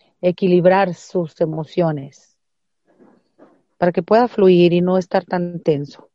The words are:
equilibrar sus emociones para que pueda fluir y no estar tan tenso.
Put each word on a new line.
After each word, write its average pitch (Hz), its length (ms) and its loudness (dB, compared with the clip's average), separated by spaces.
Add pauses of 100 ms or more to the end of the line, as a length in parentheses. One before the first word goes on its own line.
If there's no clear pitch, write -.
(220)
equilibrar 180 720 2
sus - 480 -8
emociones 156 960 -6 (1400)
para 175 140 -2
que 175 120 -4
pueda 226 240 2
fluir 175 460 2
y 175 80 0
no 185 180 0
estar 185 260 -4
tan 175 360 -8
tenso. 143 540 -6